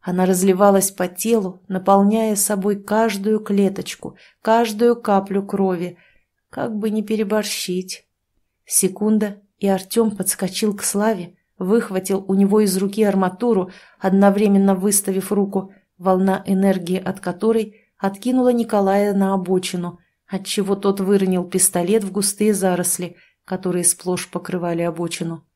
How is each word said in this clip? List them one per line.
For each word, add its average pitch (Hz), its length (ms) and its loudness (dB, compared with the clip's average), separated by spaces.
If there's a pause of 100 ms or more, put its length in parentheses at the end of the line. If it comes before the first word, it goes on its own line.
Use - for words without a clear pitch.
Она 185 260 0
разливалась 190 640 4
по 180 160 -4
телу, 190 640 -2
наполняя 196 680 2
собой 202 480 -2
каждую 214 560 0
клеточку, 196 800 -2 (260)
каждую 233 580 2
каплю 196 460 -2
крови. 185 520 -2 (520)
Как 247 260 -8
бы 214 140 -2
не 214 140 -2
переборщить. 208 1040 -4 (560)
Секунда, 208 720 0 (220)
и 196 100 -2
Артем 208 480 0
подскочил 196 580 -4
к 202 80 -12
Славе, 202 540 -2 (220)
выхватил 190 680 -2
у 190 80 -2
него 196 240 4
из 196 180 2
руки 202 280 0
арматуру, 190 680 0 (300)
одновременно 196 720 4
выставив 190 560 -2
руку, 196 420 -2 (240)
волна 190 480 2
энергии 190 560 0
от 190 200 -6
которой 220 560 -2 (220)
откинула 247 540 0
Николая 202 640 2
на 196 180 2
обочину, 180 680 -2 (260)
отчего 190 480 -4
тот 196 240 -2
выронил 190 460 2
пистолет 180 580 0
в 196 80 -8
густые 208 420 0
заросли, 180 640 -2 (300)
которые 180 400 -4
сплошь 180 440 -2
покрывали 175 540 -6
обочину. 165 720 -6